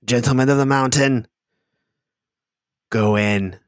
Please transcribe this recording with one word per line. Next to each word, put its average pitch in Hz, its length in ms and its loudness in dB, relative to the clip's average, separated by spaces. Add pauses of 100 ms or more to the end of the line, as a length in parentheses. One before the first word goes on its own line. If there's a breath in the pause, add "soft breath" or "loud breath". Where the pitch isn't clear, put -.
Gentlemen 127 440 0
of 139 100 2
the 139 60 2
Mountain, 135 600 0 (1600)
go 107 280 0
in. 101 520 -2